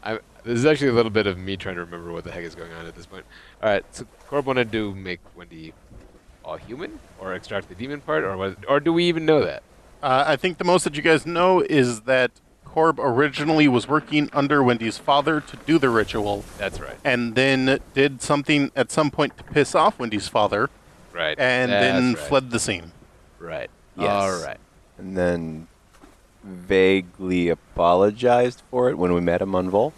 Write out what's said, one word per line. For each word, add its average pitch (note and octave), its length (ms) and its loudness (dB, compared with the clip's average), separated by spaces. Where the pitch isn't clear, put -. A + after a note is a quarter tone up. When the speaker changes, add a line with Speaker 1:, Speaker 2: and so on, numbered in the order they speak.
Speaker 1:
I, G#2 100 -6
this A#2+ 140 -2
is B2 60 0
actually C#3+ 260 4
a - 20 -2
little A2+ 180 2
bit G#2 160 2
of F#2 100 -2
me F#2+ 200 -8
trying F#2 180 -10
to F2 60 -10
remember E2+ 320 -12
what E2 120 -10
the F2 60 -12
heck F2 140 -12
is E2 100 -14
going E2+ 180 -16
on E2 140 -16
at E2 80 -16
this E2+ 100 -20
point. F#2+ 200 -20
All A2 60 0
right, G2 220 0
so B2 160 -16
Corb C3+ 180 -2
wanted B2+ 260 0
to G#2+ 220 -4
make F#2 240 -10
Wendy - 400 -20
all E2+ 120 -10
human, D3 440 -14
or F#2+ 160 -8
extract G2 340 -10
the F#2 60 -20
demon C3+ 260 -10
part, D#3 240 -4
or F#2+ 120 -4
was, F#2+ 180 -6
or C#3 120 2
do D#3+ 120 0
we F3 120 2
even E3 220 0
know D3+ 180 4
that? D2+ 180 -6
Speaker 2:
Uh, C3+ 240 2
I D3+ 100 2
think F#3 220 -4
the F#3+ 60 -4
most F3+ 200 4
that D#3 120 -4
you D3 60 -6
guys D#3+ 240 4
know F3 340 2
is B2 420 2
that B2+ 280 2
Corb D#3+ 360 2
originally D3 680 2
was A#2+ 200 2
working D3 440 0
under C#3+ 300 2
Wendy's A2+ 360 0
father C#3+ 420 0
to - 160 -18
do D#3+ 120 4
the C#3 120 2
ritual, G#2 540 0
Speaker 1:
That's F#2+ 240 -6
right. C2+ 240 -14
Speaker 2:
and A#2+ 300 0
then C3 460 2
did C3+ 300 0
something D3 540 0
at C3 160 0
some D3+ 180 0
point - 260 -2
to - 80 -20
piss - 300 0
off F3+ 240 2
Wendy's A2 300 -6
father, G#2 420 0
Speaker 1:
Right. D#2+ 260 -4
Speaker 2:
and B2+ 340 0
Speaker 1:
That's G2+ 120 2
Speaker 2:
then B2+ 300 0
Speaker 1:
right. - 80 -8
Speaker 2:
fled C3 300 0
the A#2 80 -2
scene. F2 320 -6
Speaker 1:
Right. D2 280 -10
Speaker 3:
Yes. G2+ 100 -2
Speaker 1:
All G2 380 0
right. C2 120 -12
Speaker 3:
And F#2 220 -10
then E2 480 -2
vaguely F#2 1080 0
apologized G#2 1200 2
for B2 180 0
it C#3 80 -2
when F2+ 160 0
we F2 80 2
met F2 220 0
him G2 120 -4
on F#2 140 0
Vol. A2 300 0